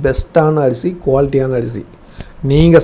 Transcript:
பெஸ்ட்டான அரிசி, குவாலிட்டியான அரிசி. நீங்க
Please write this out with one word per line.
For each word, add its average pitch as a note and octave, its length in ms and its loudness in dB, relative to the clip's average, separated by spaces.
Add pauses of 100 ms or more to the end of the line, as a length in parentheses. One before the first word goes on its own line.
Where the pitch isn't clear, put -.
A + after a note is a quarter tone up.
பெஸ்ட்டான D#3 500 0
அரிசி, D3+ 520 -2
குவாலிட்டியான C3+ 480 0
அரிசி. A#2 320 -6 (580)
நீங்க D#3 400 4